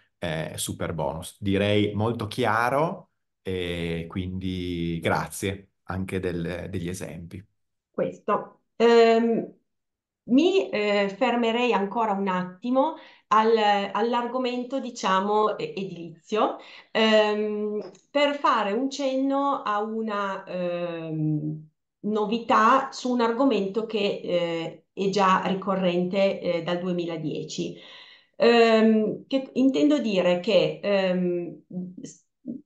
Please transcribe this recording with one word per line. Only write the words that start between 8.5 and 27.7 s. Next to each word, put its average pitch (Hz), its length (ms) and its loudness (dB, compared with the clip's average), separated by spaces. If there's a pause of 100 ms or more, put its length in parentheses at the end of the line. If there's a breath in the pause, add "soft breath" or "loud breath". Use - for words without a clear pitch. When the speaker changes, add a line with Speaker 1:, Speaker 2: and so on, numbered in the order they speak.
Speaker 2:
Ehm, 226 760 4 (720)
mi, 359 460 4
eh, 208 460 2
fermerei 240 560 2
ancora 202 400 0
un 196 160 -2
attimo 247 640 0 (340 loud breath)
al-, 208 640 4
all'argomento, 240 880 -2
diciamo, 208 760 0
e-, - 180 -8
edilizio, 190 840 -4 (320 loud breath)
ehm, 214 1000 2 (200)
per 285 280 2
fare 220 340 2
un 262 180 0
cenno 269 720 0
a 208 180 -2
una, 208 640 -4
ehm, 160 1200 -4 (320)
novità 226 920 2
su - 200 -6
un 240 80 0
argomento 226 680 0
che, 202 360 -2
eh, 170 680 -4
è 196 180 -2
già 185 360 4
ricorrente, 185 920 0
eh, 170 220 -2
dal 175 160 -2
duemiladieci. 170 960 -6 (600 loud breath)